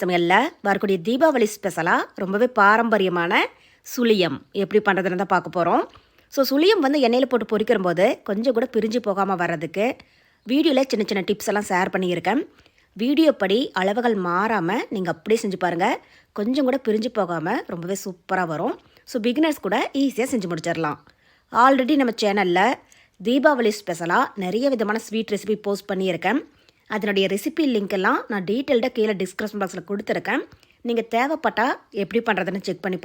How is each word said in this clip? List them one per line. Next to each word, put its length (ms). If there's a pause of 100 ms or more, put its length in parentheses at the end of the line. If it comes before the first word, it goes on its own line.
சமையல்ல 320 (340)
வரக்கூடிய 300 (100)
தீபாவளி 460
ஸ்பெஷலா 420 (280)
ரொம்பவே 240 (120)
பாரம்பரியமான 800 (540)
சுழியம் 420 (280)
எப்படி 240
பண்றதுன்னு 340
தான் 120
பார்க்க 220
போறோம். 280 (520)
So, 60 (100)
சுழியம் 340
வந்து 220
எண்ணெயில 240
போட்டு 220
பொரிக்கிற 340
போது 180 (240)
கொஞ்சம் 280
கூட 180
பிரிஞ்சு 320
போகாம 340
வர்றதுக்கு 460 (640)
வீடியோல 320 (100)
சின்ன 180
சின்ன 200
டிப்ஸ் 220
எல்லாம் 180
ஷேர் 260
பண்ணியிருக்கேன். 460 (600)
வீடியோ 300 (100)
படி 160 (240)
அளவுகள் 340 (120)
மாறாம 500 (160)
நீங்க 220
அப்படியே 280
செஞ்சு 200
பாருங்க. 240 (520)
கொஞ்சம் 280
கூட 180
பிரிஞ்சு 320
போகாம 400 (140)
ரொம்பவே 320
சூப்பரா 480
வரும். 240 (340)
So, 60 (100)
பிகினர்ஸ் 400
கூட 100 (280)
ஈஸியா 300
செஞ்சு 180
முடிச்சிடலாம். 460 (680)
Already 380
நம்ம 200
சேனல்ல 480 (540)
தீபாவளி 520
ஸ்பெஷலா 400 (240)
நிறைய 300
விதமான 320
ஸ்வீட் 300
ரெசிபி 220 (100)
போஸ்ட் 260
பண்ணியிருக்கேன். 480 (560)
அதனுடைய 380
ரெசிபி 300 (100)
லிங்க் 240
எல்லாம் 200 (140)
நான் 180
டீட்டெயில்டா 460
கீழே 240
டிஸ்கிரிப்ஷன் 420
பாக்ஸ்ல 280
கொடுத்துருக்கேன். 520 (460)
நீங்க 140 (120)
தேவைப்பட்டா 540 (340)
எப்படி 260
பண்றதுன்னு 400
செக் 180
பண்ணி 200